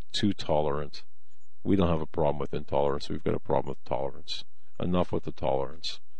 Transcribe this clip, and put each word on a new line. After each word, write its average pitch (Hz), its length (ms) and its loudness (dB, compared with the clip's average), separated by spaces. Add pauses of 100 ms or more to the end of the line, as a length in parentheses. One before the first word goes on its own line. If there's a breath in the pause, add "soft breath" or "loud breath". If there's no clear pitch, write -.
(120)
too 101 200 2
tolerant. 76 680 0 (600)
We 98 140 2
don't 90 120 4
have 80 120 2
a 78 60 0
problem 73 320 2
with 71 160 0
intolerance. 71 540 0
We've 82 140 -2
got 80 120 2
a 78 60 0
problem 67 280 2
with 67 160 -2
tolerance. - 600 -2 (360)
Enough 87 320 2
with 98 120 0
the - 80 -2
tolerance. 67 680 -2 (180)